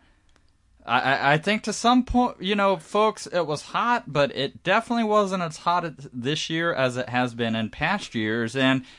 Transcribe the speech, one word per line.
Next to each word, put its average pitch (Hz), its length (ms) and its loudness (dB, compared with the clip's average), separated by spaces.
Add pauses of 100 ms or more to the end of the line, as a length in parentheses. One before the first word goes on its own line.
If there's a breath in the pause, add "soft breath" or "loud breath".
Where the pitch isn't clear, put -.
(880)
I, 120 140 2
I, 131 340 2
I 160 40 2
think 202 260 -2
to 214 80 -4
some 247 320 4
point, - 360 0
you 190 140 0
know, 196 220 2
folks, 208 500 0
it 170 200 -2
was 147 160 -4
hot, 226 500 -2
but 143 240 2
it 135 260 -6
definitely 226 420 0
wasn't 202 380 2
as 160 160 -6
hot 175 260 0
at, 160 100 -6 (180)
this 127 380 -4
year 165 220 0
as 127 240 0
it 123 120 -6
has 123 260 -2
been 113 220 -2
in 110 140 -4
past 180 440 -4
years, 113 400 -2
and 131 300 2 (140 loud breath)